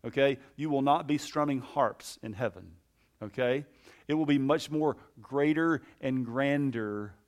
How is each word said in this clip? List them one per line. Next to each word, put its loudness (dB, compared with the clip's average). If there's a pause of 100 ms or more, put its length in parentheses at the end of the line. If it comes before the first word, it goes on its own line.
Okay? 2 (200)
You -4
will 2
not 2
be 0
strumming -2
harps -2
in -10
heaven. -6 (500)
Okay? 0 (420)
It 0
will 2
be 6
much 2
more 0 (240)
greater 2 (200)
and -2
grander -2 (120)